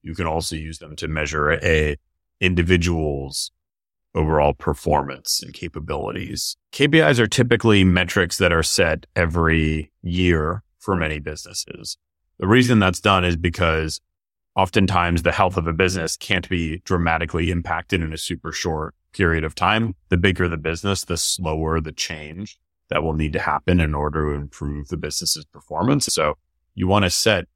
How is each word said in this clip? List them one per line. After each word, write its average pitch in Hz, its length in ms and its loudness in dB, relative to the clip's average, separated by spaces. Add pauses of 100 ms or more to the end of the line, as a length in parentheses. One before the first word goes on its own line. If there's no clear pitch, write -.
You 82 140 -10
can 90 100 -4
also 80 300 -2
use 78 220 -12
them 76 180 -16
to 82 100 -8
measure 76 460 0
a 78 440 2 (440)
individual's 82 1120 2 (600)
overall 76 420 2
performance 71 880 -2
and - 140 -16
capabilities. - 1000 -8 (160)
K - 160 2
P 151 100 4
Is 151 220 4
are 110 80 4
typically 113 560 4
metrics 90 540 2
that 87 140 4
are 82 120 4
set 80 500 0
every 80 760 2 (100)
year 87 640 0 (160)
for 98 160 -2
many 78 240 -4
businesses. - 760 -12 (440)
The 92 80 0
reason 123 320 6
that's 92 200 2
done 95 240 4
is 87 120 2
because 80 640 -2 (540)
oftentimes 92 680 2
the 82 100 2
health 95 240 2
of 85 100 -2
a 82 60 -2
business 90 420 0
can't 92 320 -2
be 85 380 -4
dramatically 85 680 0
impacted 87 520 -4
in 80 100 -6
a 78 60 -10
super 82 340 -8
short 78 420 -6 (200)
period 82 300 2
of 78 100 -8
time. 104 400 0 (160)
The 90 80 4
bigger 92 280 2
the 85 120 -4
business, 82 480 -4
the 87 100 -4
slower 80 640 -2
the 78 120 -8
change 80 640 -10 (320)
that 78 120 0
will 80 120 -2
need 78 180 -2
to - 60 -4
happen 80 420 0
in 76 140 0
order 76 340 -2
to 73 80 -2
improve 73 520 -8
the 87 100 -6
business's 76 480 -6
performance. 90 580 -2
So 76 320 0 (380)
you 92 120 -2
want 101 200 4
to 85 40 2
set 101 460 2